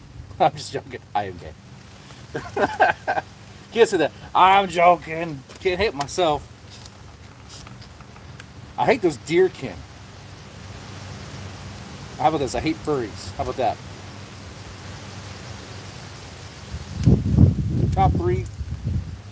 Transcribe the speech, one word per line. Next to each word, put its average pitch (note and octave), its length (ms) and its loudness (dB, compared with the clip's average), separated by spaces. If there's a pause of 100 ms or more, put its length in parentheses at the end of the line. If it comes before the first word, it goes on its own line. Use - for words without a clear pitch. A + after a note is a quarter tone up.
(180)
<laughs> - 220 -14
I'm D#3 140 4
just D3 180 -10
joking. B2+ 280 -8 (140)
I G#2 120 0
am F#2 120 -10
gay. D#2+ 160 -14 (800)
<laughs> - 880 0 (500)
Can't A3 160 8
say G3 100 2
that. D3 140 4 (220)
I'm F#3+ 340 8
joking. E3 760 4 (180)
Can't F3+ 200 0
hate G#3 140 2
myself. C#3+ 540 0 (2250)
I B2+ 80 0
hate G#3+ 160 6
those D#3+ 160 2
deerkin. D#3+ 580 2 (2500)
How C#3 100 2
about D#3+ 120 4
this? B2 160 -2
I A#2+ 40 0
hate D#3 180 0
furries. B2+ 580 -4
How C#3 80 -4
about B2 140 -4
that? A2+ 200 2 (4000)
Top F#3+ 200 6
three F3+ 320 0 (880)